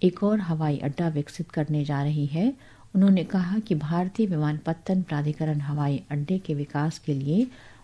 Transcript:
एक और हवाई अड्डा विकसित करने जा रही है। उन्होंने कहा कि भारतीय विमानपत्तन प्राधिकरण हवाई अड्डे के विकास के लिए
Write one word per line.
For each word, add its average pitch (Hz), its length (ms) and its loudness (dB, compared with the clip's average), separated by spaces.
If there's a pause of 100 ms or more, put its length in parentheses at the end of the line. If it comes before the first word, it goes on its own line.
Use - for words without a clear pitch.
एक 180 220 2
और 208 180 4
हवाई 156 380 0
अड्डा 165 300 -2
विकसित 151 420 -4
करने 151 340 0
जा 143 180 -2
रही 147 220 0
है। 170 280 0 (420)
उन्होंने 190 300 6
कहा 190 340 0
कि 202 180 -2
भारतीय 175 500 0
विमानपत्तन 160 760 0
प्राधिकरण 151 600 -2
हवाई 143 400 -2 (100)
अड्डे 147 260 -2
के 165 160 -4
विकास 147 460 -2
के 151 140 -4
लिए 151 340 2 (360)